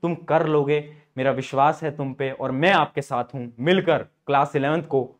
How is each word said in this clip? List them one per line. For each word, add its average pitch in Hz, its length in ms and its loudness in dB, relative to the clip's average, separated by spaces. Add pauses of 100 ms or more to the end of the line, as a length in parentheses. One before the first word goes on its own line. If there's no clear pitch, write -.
तुम 170 140 0
कर 160 320 0
लोगे, 147 360 2 (340)
मेरा 131 140 0
विश्वास 139 520 0
है 156 140 -6
तुम 135 160 -6
पे 131 180 -6
और 131 200 -6
मैं 147 200 2
आपके 151 300 0
साथ 127 320 -6
हूं। 123 140 -8 (120)
मिलकर 170 460 2 (220)
क्लास 143 280 2
इलेवंथ 151 280 0
को 135 240 -2 (120)